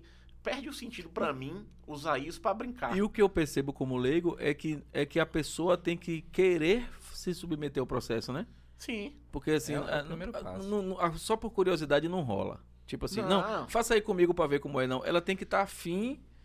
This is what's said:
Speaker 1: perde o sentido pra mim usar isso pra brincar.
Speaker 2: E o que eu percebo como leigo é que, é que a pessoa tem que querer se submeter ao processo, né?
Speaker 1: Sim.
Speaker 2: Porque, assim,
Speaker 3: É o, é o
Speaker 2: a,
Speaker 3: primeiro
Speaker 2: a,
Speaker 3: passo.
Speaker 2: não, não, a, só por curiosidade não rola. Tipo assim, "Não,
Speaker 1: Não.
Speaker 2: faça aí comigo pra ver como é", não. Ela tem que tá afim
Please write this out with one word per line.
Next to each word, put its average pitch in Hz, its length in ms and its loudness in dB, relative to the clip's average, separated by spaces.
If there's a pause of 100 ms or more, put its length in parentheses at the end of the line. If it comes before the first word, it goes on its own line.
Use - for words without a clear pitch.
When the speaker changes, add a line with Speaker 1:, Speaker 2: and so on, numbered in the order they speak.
(440)
Speaker 1:
perde 254 260 -4
o 277 40 -10
sentido - 360 -12
pra 170 240 -2
mim 151 340 -10 (200)
usar 147 320 -2
isso 156 200 -8
pra 196 140 0
brincar. 220 420 -4
Speaker 2:
E 196 60 4
o 214 80 2
que 208 140 4
eu 196 60 8
percebo 143 440 0
como 131 240 -2
leigo 160 420 2
é 147 140 2
que, 151 300 -4 (100)
é 143 100 0
que 147 160 0
a 160 60 4
pessoa 160 520 2
tem 170 200 -2
que 165 240 -6 (100)
querer 185 560 4 (240)
se - 220 -6
submeter 151 480 -4
ao 123 60 -2
processo, 117 440 -2
né? 170 140 -4 (320)
Speaker 1:
Sim. 226 380 -6 (160)
Speaker 2:
Porque, 147 200 -2
assim, 151 220 2
Speaker 3:
É 147 60 0
o, 143 80 -4
é 156 100 -2
o - 20 0
Speaker 2:
a, 143 60 -4
Speaker 3:
primeiro 175 320 -8
Speaker 2:
a, - 40 -6
Speaker 3:
passo. 190 260 -8
Speaker 2:
não, 208 140 0
não, 185 180 -4
a, 170 140 2
só 220 240 0
por 226 140 -6
curiosidade 156 560 4
não 180 140 0
rola. 98 420 -2 (240)
Tipo - 180 -6
assim, 196 160 -2
"Não, 190 200 4 (200)
Speaker 1:
Não. - 80 -8
Speaker 2:
faça 226 240 2
aí 214 80 6
comigo 175 320 4
pra 165 140 4
ver 143 120 4
como 139 220 -2
é", 127 60 2
não. 127 180 -2
Ela 170 160 4
tem 190 160 0
que - 80 -6
tá 196 160 2
afim 196 580 -4 (260)